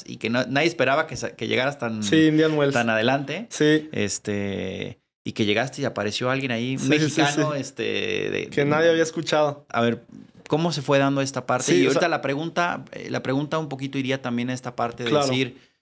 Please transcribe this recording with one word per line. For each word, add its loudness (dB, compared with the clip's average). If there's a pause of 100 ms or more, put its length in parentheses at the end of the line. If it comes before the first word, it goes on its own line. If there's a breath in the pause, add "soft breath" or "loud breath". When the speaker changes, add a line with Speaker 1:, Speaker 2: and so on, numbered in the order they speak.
Speaker 1:
y -12
que -4
no, 0
nadie 0
esperaba 2
que -12
sa-, -8
que -6
llegaras 0
tan, -4
Speaker 2:
Sí, 6
Indian 4
Wells. 2
Speaker 1:
tan 2
adelante. 0
Speaker 2:
Sí. 2
Speaker 1:
Este, -4 (240)
y -6
que 0
llegaste 0
y -2
apareció -2
alguien -2
ahí, -2
un -6
Speaker 2:
Sí, -4
sí, 2 (320)
Speaker 1:
mexicano, 0
Speaker 2:
sí. -4
Speaker 1:
este... -8 (460)
De, -4
Speaker 2:
Que 0
Speaker 1:
de 4
Speaker 2:
nadie 4
había 2
escuchado. -2
Speaker 1:
A 0
ver, 0 (440)
¿cómo 2
se -4
fue 4
dando 2
esta -4
parte? 0
Speaker 2:
Sí, 6
Speaker 1:
Y 6
Speaker 2:
o 6
Speaker 1:
ahorita 4
Speaker 2:
sea 4
Speaker 1:
la -2
pregunta, -2
eh, -12
la -4
pregunta -2
un -4
poquito -6
iría -2
también -4
a -4
esta -8
parte -4
de -4
Speaker 2:
Claro. 4
Speaker 1:
decir, 0 (240 soft breath)